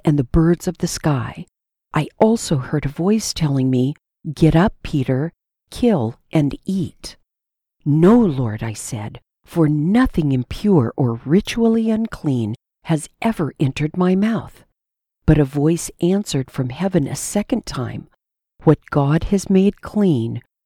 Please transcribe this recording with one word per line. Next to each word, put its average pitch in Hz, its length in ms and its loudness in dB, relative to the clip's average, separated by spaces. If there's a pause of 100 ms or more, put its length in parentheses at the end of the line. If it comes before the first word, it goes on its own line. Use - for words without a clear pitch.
and 147 120 4
the 143 60 2
birds 165 460 2
of 175 100 -6
the - 80 -2
sky. 143 580 -4 (480)
I 147 140 -2 (140)
also 220 380 2
heard 143 280 -4
a - 20 -6
voice 196 460 -2
telling 135 340 0
me, 127 260 0 (380)
'Get 156 220 4
up, 180 300 2
Peter, 135 480 -2 (380)
kill 165 500 -2 (100)
and 147 340 0
eat.' - 520 -8 (680)
'No, 160 360 6
Lord,' 131 420 -2
I 110 120 -6
said, - 460 -12 (240)
'for 160 240 2
nothing 160 600 2
impure 131 680 0
or 120 180 0 (100)
ritually 226 680 0
unclean 143 640 -2 (300)
has 156 240 -2 (120)
ever 214 380 -2
entered 147 380 -2
my 180 180 2
mouth.' 202 500 -4 (600)
But 151 120 6
a 147 60 4
voice 147 460 -2 (100)
answered 175 480 -2
from 127 220 -6
heaven 170 380 -2
a 143 80 -8
second - 500 -4
time, - 420 -10 (540)
'What - 280 2
God 147 340 0 (100)
has 190 160 -2
made 196 300 2
clean, 120 600 -2 (240)